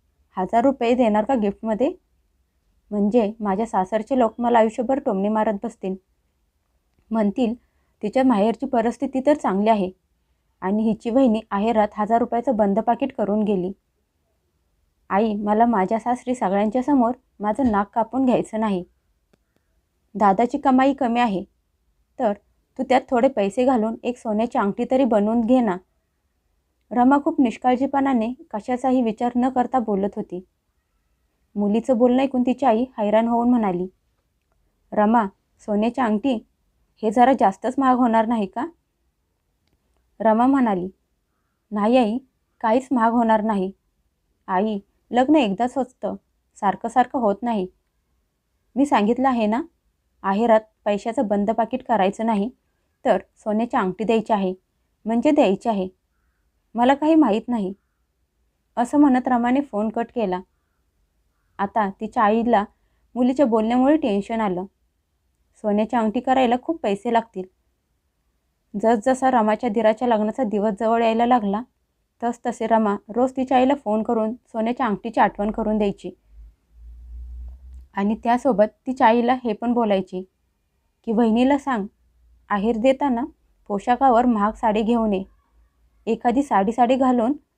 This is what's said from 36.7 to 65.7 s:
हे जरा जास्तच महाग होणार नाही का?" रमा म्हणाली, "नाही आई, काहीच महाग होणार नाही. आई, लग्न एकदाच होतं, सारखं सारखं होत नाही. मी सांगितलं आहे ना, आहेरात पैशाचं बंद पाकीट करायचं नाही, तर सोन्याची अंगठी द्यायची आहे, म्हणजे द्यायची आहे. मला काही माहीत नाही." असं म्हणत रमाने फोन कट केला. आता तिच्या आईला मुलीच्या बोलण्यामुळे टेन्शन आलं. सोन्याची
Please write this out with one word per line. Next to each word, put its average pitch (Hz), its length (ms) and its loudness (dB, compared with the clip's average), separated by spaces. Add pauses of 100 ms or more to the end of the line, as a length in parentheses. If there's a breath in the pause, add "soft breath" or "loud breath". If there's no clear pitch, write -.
हे 214 80 0
जरा 247 300 4
जास्तच 214 380 0
महाग 262 180 2
होणार 226 300 2
नाही 220 200 -2
का?" 240 200 -8 (1500)
रमा 220 260 4
म्हणाली, 226 420 0 (840)
"नाही 208 260 0
आई, 240 220 0 (420)
काहीच 247 320 0
महाग 233 200 2
होणार 226 280 2
नाही. 196 320 -2 (760)
आई, 202 320 -2 (320)
लग्न 262 260 4
एकदाच 240 400 0
होतं, 226 380 -6 (400)
सारखं 196 340 -4
सारखं 254 300 0
होत 208 240 0
नाही. 226 240 -4 (1080)
मी 277 100 2
सांगितलं 240 420 2
आहे 233 180 0
ना, 226 160 -2 (600)
आहेरात 220 380 2 (240)
पैशाचं 220 420 -2
बंद 202 240 -2
पाकीट 226 320 -4
करायचं 202 440 0
नाही, 226 240 -2 (540)
तर 202 140 2 (180)
सोन्याची 226 400 -4
अंगठी 196 280 -4
द्यायची 226 280 0
आहे, 190 220 -2 (500)
म्हणजे 233 260 0
द्यायची 254 380 2
आहे. 196 200 -2 (840)
मला 247 200 2
काही 302 200 2
माहीत 226 340 4
नाही." 208 240 -4 (1040)
असं 240 220 0
म्हणत 262 300 4
रमाने 247 320 0
फोन 220 280 -4
कट 226 260 -4
केला. 190 260 -2 (1160)
आता 196 320 -2 (100)
तिच्या 220 220 -4
आईला 220 420 2 (500)
मुलीच्या 254 320 2
बोलण्यामुळे 240 500 2
टेन्शन 226 440 -2
आलं. 185 240 -2 (920)
सोन्याची 214 400 -2